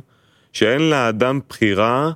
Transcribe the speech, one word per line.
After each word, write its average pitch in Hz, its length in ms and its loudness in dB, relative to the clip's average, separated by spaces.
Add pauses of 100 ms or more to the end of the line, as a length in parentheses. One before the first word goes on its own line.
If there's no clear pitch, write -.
(520)
שאין 139 380 0
לאדם 127 580 0
בחירה 117 680 0